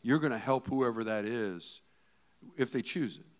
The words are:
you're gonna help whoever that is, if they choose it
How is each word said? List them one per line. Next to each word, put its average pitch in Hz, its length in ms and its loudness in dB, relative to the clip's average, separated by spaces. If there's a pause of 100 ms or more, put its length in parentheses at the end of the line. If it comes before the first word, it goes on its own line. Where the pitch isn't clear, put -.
you're 131 160 4
gonna 147 200 2
help 131 280 0
whoever 123 380 2
that 107 200 0
is, 104 580 -4 (720)
if 131 160 0
they 123 100 -2
choose 127 360 -4
it - 80 -20 (140)